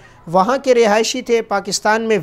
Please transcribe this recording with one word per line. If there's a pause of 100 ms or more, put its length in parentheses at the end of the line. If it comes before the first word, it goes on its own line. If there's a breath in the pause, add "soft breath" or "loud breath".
(260 loud breath)
وہاں
کے
رہائشی
تھے،
پاکستان
میں